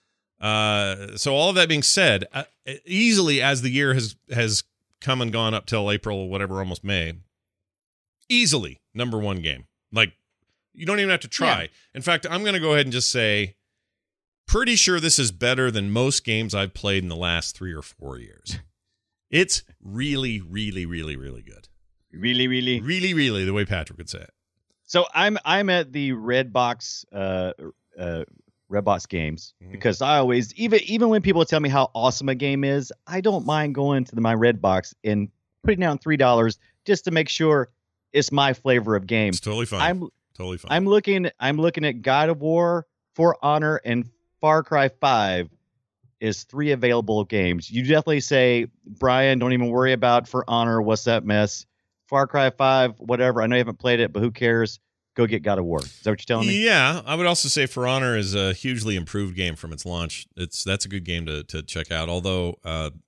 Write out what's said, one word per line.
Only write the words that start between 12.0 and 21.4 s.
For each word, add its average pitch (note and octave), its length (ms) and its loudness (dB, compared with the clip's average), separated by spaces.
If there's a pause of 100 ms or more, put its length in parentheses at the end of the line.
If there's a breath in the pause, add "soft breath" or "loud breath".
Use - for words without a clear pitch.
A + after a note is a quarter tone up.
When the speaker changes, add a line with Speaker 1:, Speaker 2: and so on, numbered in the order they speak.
Speaker 1:
fact, E3+ 260 -2
I'm F3+ 160 -4
gonna G3 160 -2
go D#3 120 0
ahead C#3+ 140 4
and B2+ 60 -6
just A#2+ 180 -2
say, G#2 460 0 (880)
pretty A#3 300 2
sure F3+ 240 4
this D#3+ 180 2
is A#2+ 140 0
better B2 380 0
than G2+ 200 -2
most B2+ 340 0
games A2 300 -4
I've G2 200 -4
played G2 280 -2
in F#2 60 -6
the E2 80 -8
last E2+ 400 -4
three F2+ 160 -10
or D2+ 100 -12
four C2+ 360 -16
years. - 400 -14 (720)
It's F3+ 320 2 (200)
really, B2+ 580 -4
really, F#2 460 -8
really, D#2+ 300 -8
really C2 260 -14